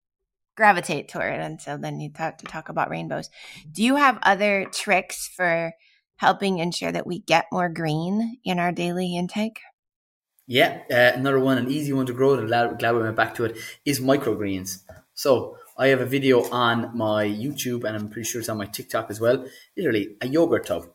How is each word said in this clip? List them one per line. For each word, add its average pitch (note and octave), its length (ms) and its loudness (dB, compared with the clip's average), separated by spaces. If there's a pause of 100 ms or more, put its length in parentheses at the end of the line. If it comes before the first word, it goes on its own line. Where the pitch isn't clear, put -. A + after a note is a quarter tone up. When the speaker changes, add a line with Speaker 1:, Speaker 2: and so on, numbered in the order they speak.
(560)
Speaker 1:
gravitate F3+ 520 2
toward. B2+ 320 -4
And D#3 220 -10
so D3 160 -8
then D3 220 -8
you D3+ 160 -10
have D#3+ 220 -6
to - 80 -20
talk - 240 -12
about D#3+ 200 -2
rainbows. E3 400 -8 (420)
Do E3+ 120 -2
you B3+ 120 4
have C#4 260 4
other G3 500 2
tricks - 560 -2
for E3 460 -2 (440)
helping G3 420 2
ensure E3+ 320 -4
that E3+ 160 -4
we F3 120 -6
get D#3+ 320 2
more F3+ 180 0
green E3 720 -2
in F3+ 160 -2
our F3 120 0
daily F3 440 -2
intake? G#3 440 -4 (880)
Speaker 2:
Yeah, - 460 2
uh, B2 260 6
another C3+ 220 2
one, C3 180 4
an B2 140 -2
easy C#3+ 220 -2
one C3+ 120 0
to B2 80 -4
grow, C3+ 220 4
that B2 60 -2
I'm A2 60 -4
glad, A#2 320 2
glad A#2+ 160 2
we A2+ 60 2
went A2 140 -2
back A2 200 2
to A#2 100 0
it, A2+ 120 -4 (280)
is C#3 140 0
microgreens. G#2 840 0 (300)
So - 440 2 (200)
I C3 100 2
have C3 140 4
a B2 40 -2
video C3 460 4
on A#2 440 0
my G#2+ 300 0
YouTube, A#2+ 600 -4
and G#2+ 100 -4
I'm G#2 140 -6
pretty A2 200 -10
sure A#2+ 120 -6
it's A2 80 -8
on A2 80 -4
my G2+ 80 -6
TikTok - 440 -6
as G#2+ 100 -8
well. B2+ 280 2 (300)
Literally A#2 440 0
a B2+ 60 -6
yogurt C3+ 380 2
tub. E2 300 -6